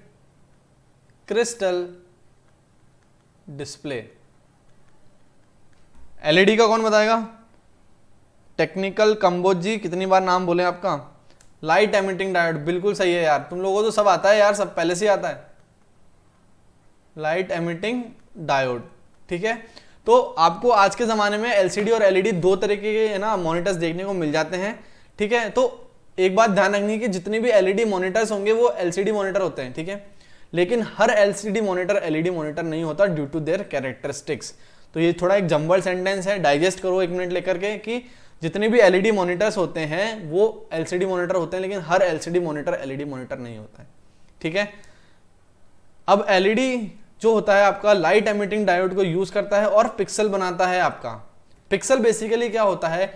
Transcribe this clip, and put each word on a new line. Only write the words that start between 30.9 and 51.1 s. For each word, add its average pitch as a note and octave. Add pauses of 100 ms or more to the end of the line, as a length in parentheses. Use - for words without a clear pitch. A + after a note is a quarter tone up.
एलसीडी G#3
मॉनिटर F#3+
एलईडी D#3+
मॉनिटर D#3
नहीं E3
होता D#3+
due D3+
to D#3+
their F3
characteristics। C3+ (420)
तो D#3
ये E3+ (100)
थोड़ा F3+
एक G3
जंबल D#3+
सेंटेंस F#3
है, G3+
डाइजेस्ट E3
करो F#3
एक F3
मिनट F3+
लेकर F3+
के, G#3
कि A#3 (400)
जितने G3
भी A#3
एलईडी G3
मॉनिटर्स F3+
होते E3
हैं F#3+
वो G#3+
एलसीडी F3+
मॉनिटर F3+
होते E3
हैं, F#3
लेकिन G3
हर E3+
एलसीडी E3+
मॉनिटर D#3
एलईडी C3+
मॉनिटर C3+
नहीं A#2
होता G#2+
है, - (520)
ठीक E3
है। G3+ (1400)
अब G#3
एलईडी A3 (260)
जो A3
होता G#3+
है G3+
आपका G3+
लाइट G3
एमिटिंग G#3
डायोड F#3
को G3
यूज़ F#3
करता G3+
है G#3+
और G#3+
पिक्सल G#3+
बनाता F#3
है F3+
आपका। C3+ (600)